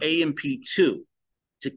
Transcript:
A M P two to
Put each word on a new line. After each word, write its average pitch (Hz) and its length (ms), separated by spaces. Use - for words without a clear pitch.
A 165 200
M 156 100
P 135 320
two 143 420
to 135 140